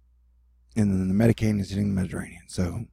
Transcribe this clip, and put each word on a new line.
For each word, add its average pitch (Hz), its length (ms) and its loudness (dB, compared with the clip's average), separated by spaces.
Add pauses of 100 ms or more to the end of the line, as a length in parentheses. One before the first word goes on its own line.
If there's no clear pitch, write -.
(760)
And 104 160 2
then 92 160 0
the 92 60 2
Medicane 110 440 4
is 98 120 -2
hitting 101 180 0
the 98 60 -2
Mediterranean. 90 540 -6
So 92 440 -4